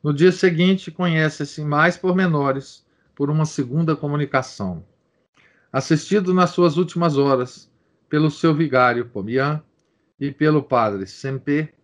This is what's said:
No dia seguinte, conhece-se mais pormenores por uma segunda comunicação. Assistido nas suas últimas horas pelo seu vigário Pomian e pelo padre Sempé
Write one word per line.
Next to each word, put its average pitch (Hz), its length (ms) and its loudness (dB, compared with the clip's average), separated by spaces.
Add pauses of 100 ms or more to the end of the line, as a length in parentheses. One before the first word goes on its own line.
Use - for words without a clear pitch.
No 147 100 -2
dia 170 180 4
seguinte, 180 600 0
conhece-se 156 720 -2
mais 151 340 2
pormenores 156 880 -2 (300)
por 143 140 -2
uma 156 160 0
segunda 151 500 -2
comunicação. 139 880 -6 (880)
Assistido 180 640 0
nas 180 180 2
suas 170 260 2
últimas 170 400 0
horas 135 520 0 (380)
pelo 151 220 0
seu 160 240 0
vigário 127 560 0
Pomian 131 520 -4 (580)
e 135 120 -4
pelo 151 320 2
padre 107 440 0
Sempé 143 680 -6 (100)